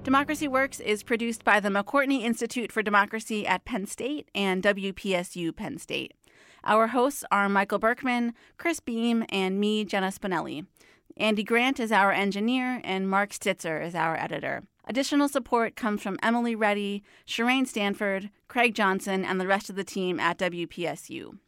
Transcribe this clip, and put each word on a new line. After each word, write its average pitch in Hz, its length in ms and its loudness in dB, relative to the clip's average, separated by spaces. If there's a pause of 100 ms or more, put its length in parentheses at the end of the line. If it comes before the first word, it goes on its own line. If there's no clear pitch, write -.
Democracy 285 460 2
Works 262 320 0
is 214 200 -2
produced 233 440 -2
by 214 160 6
the 202 80 0
McCourtney 269 540 2
Institute 233 500 -2
for 220 100 -2
Democracy 208 640 0
at 185 160 0
Penn 214 220 -4
State 285 500 -6
and 190 260 0
W 196 300 0
P 190 240 -2
S 175 220 -4
U 165 160 -4
Penn 196 240 -10
State. - 360 -8 (520)
Our 220 220 4
hosts 247 440 0
are 202 160 4
Michael 202 320 2
Berkman, 240 540 0 (240)
Chris 330 240 -2
Beam, 233 480 0
and 190 320 0
me, 214 240 2
Jenna 190 220 0
Spinelli. 170 580 -4 (500)
Andy 214 280 2
Grant 247 360 2
is 226 120 -2
our 196 200 6
engineer, 226 720 0
and 190 260 -2
Mark 202 240 2
Stitzer 175 480 -4
is 170 140 -6
our 165 220 0
editor. 143 460 -6 (220)
Additional 277 440 2
support 240 480 0
comes 208 240 -2
from 196 200 -4
Emily 233 320 2
Reddy, 208 480 0 (240)
Shireen 254 400 2
Stanford, 202 640 -2 (200)
Craig 240 260 2
Johnson, 190 480 0
and 185 160 0
the 185 80 -2
rest 196 220 2
of 185 80 -8
the 196 80 -4
team 180 340 -2
at 170 180 2
W 175 300 -2
P 170 180 -6
S 151 240 -6
U. - 380 -12